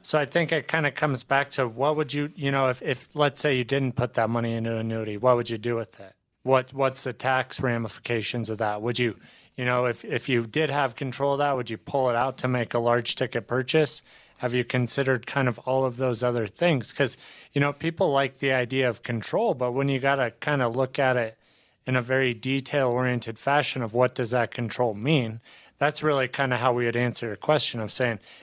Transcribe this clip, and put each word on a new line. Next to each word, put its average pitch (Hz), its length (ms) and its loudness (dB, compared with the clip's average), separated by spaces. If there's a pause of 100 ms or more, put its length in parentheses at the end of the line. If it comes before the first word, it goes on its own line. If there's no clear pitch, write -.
so - 140 0
I 147 80 2
think 165 260 0
it 156 160 -2
kind 160 200 2
of 139 80 0
comes 139 260 0
back 139 300 0
to 131 160 0
what 131 280 0
would 147 160 -2
you, 147 240 -2
you 139 140 -2
know, 135 200 2
if, 127 120 -4
if, - 320 -4
let's 147 260 2
say 147 160 2
you 123 80 0
didn't 135 320 0
put 123 200 0
that 113 160 2
money 117 220 0
into 117 180 -2
an 113 80 -2
annuity, 113 360 -4
what 123 200 4
would 120 120 0
you 113 120 -4
do 117 160 -2
with 113 240 -8
it? 95 140 -20 (280)
What, 131 320 2
what's 135 300 -2
the 127 100 -4
tax 131 460 -2
ramifications 117 880 -2
of 110 80 -4
that? 107 240 -2
Would 120 160 -2
you, 120 200 0 (380)
you 127 80 -6
know, 123 220 2
if, 120 180 -2
if 151 240 -4
you 120 200 2
did 147 240 0
have 135 240 0
control 139 380 -2
of 139 40 -2
that, 143 180 0
would 127 140 -4
you 110 80 -6
pull 131 320 0
it 117 60 0
out 127 240 -2
to 131 80 -2
make 127 260 0
a 120 60 2
large 120 340 2
ticket 120 340 -2
purchase? 131 540 0 (380)
Have 123 160 -2
you 123 80 2
considered 127 640 0
kind 135 200 2
of 113 120 -2
all 131 260 0
of 123 120 -4
those 123 260 0
other 120 240 0
things? 151 460 0
'Cause, 135 220 0 (380)
you 143 80 2
know, 143 100 2
people 165 380 0
like 135 300 2
the 135 140 2
idea 127 360 2
of 110 140 -6
control, 156 500 0
but 123 200 -2
when 139 140 0
you 135 120 0
gotta 135 320 2
kinda 139 360 0
look 131 300 -2
at 131 180 4
it 113 220 -2 (480)
in 131 100 0
a 127 60 2
very 127 320 0
detail-oriented 127 1040 -2
fashion 139 460 0
of 107 100 -6
what 127 220 4
does 113 160 -2
that 120 180 2
control 117 460 -2
mean, 113 460 0 (360)
that's 151 260 0
really 139 240 2
kinda 127 300 0
how 123 160 2
we 120 120 0
would 117 100 0
answer 120 300 0
your 104 100 -6
question 139 440 0
of 107 120 -6
saying, 120 280 0 (240)